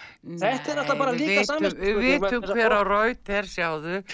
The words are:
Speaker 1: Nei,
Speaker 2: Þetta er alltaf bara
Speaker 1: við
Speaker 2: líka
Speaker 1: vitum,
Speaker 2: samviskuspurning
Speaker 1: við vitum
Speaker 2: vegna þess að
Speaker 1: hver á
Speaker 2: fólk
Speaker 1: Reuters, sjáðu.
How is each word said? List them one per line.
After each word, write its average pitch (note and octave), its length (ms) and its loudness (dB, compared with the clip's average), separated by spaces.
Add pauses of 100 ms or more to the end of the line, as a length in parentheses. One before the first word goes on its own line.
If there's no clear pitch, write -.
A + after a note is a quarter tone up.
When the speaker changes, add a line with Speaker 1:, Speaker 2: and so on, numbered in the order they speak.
(200)
Speaker 1:
Nei, E3+ 180 -12
Speaker 2:
Þetta C4 360 0
er D4 80 -2
alltaf C#4+ 180 0
bara C4 140 2
Speaker 1:
við A#3+ 80 -2
Speaker 2:
líka D4+ 180 2
Speaker 1:
vitum, - 80 0
Speaker 2:
samviskuspurning G#3 540 0
Speaker 1:
við C4 100 4
vitum C#4 100 2
Speaker 2:
vegna G#3 200 0
þess F#3+ 80 -4
að A3 100 2
Speaker 1:
hver A3 140 4
á G#3 40 4
Speaker 2:
fólk G3 140 2
Speaker 1:
Reuters, G#3 640 -2
sjáðu. E3 420 -4 (180)